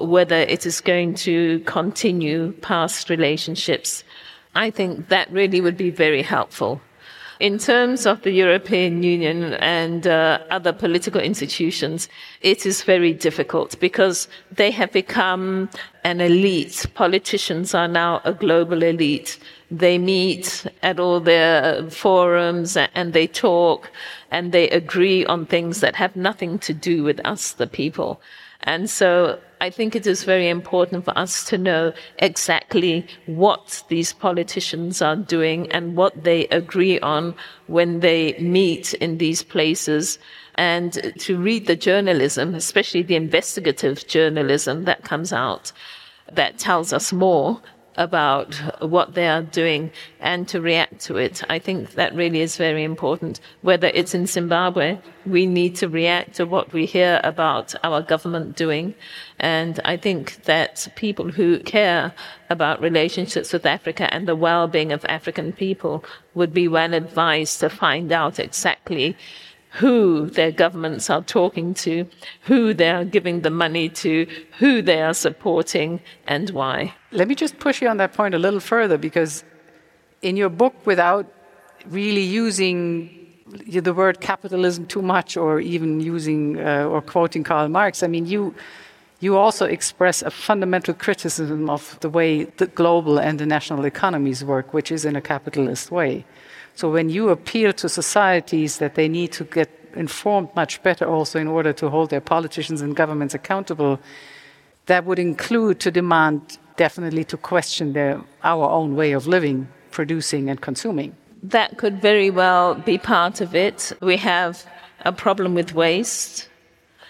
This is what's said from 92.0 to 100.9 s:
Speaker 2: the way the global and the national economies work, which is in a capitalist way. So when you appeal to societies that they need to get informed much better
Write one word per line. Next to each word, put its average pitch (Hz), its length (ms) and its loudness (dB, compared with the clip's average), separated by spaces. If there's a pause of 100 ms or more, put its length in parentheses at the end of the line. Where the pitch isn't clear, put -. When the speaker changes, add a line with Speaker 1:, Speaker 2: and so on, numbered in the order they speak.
Speaker 2:
the 160 80 -4
way 160 360 2
the - 220 -2
global 170 520 2
and 151 200 0
the 151 60 -4
national 151 400 -2
economies 139 580 -2
work, 135 300 -2
which 151 180 -2
is 156 140 -4
in 147 100 -2
a 139 60 -4
capitalist 135 720 -4
way. 160 340 -2 (520)
So 165 140 -2
when 160 180 0
you 202 200 0
appeal 196 440 0
to - 160 -4
societies 170 880 0
that 143 160 -4
they 156 140 2
need 165 240 -2
to - 140 -10
get 156 240 0 (260)
informed 180 600 -2
much - 280 -4
better 175 240 0